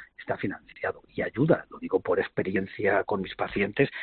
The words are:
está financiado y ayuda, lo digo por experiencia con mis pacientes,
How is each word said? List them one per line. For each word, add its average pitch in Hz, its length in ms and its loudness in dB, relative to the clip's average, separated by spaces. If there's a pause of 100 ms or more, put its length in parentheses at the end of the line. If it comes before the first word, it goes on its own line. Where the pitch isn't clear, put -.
(200)
está 101 180 -4
financiado - 640 -6 (120)
y - 80 -4
ayuda, - 480 2
lo - 100 -16
digo 90 200 0
por 92 200 2
experiencia 98 840 0
con 98 180 -2
mis 90 140 -6
pacientes, 101 540 0 (140)